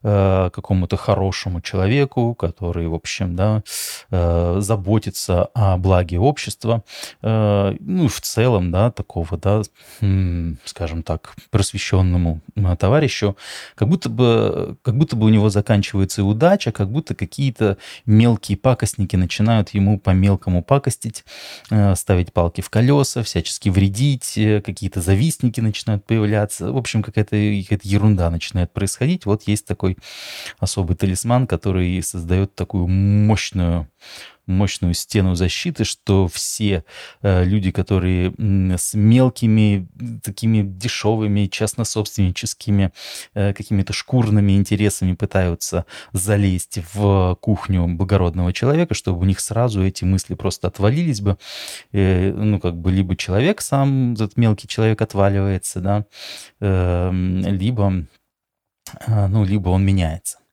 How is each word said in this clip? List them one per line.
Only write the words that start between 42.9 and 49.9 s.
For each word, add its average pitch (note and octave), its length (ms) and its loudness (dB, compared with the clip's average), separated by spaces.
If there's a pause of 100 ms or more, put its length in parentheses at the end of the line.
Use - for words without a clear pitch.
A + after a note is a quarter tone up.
э, G2+ 180 0
какими-то G2+ 400 -2
шкурными G#2 600 2
интересами G2 600 2
пытаются F2+ 720 -2 (280)
залезть G2 640 0 (140)
в G2 480 2
кухню F#2 460 0
благородного F2+ 680 0
человека, D#3 420 0
чтобы F2 260 -4
у F#2 40 2
них F#2+ 160 2
сразу A2 420 0
эти F#2+ 220 -2